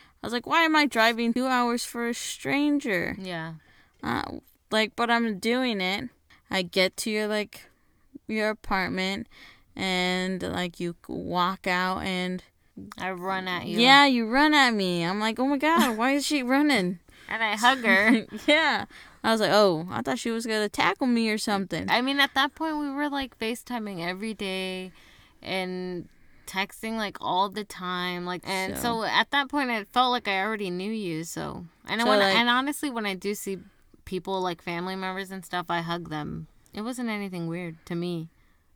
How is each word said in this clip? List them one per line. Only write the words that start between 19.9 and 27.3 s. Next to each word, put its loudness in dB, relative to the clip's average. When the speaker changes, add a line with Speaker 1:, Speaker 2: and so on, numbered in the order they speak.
Speaker 1:
I -4
thought -2
she -4
was -4
gonna 0
tackle 0
me 2
or 0
something." -2
Speaker 2:
I 4
mean, 2
at 2
that 0
point, -4
we -4
were, -2
like, -6
FaceTiming -6
every -4
day -6
and -6
texting, -6
like, -4
all 2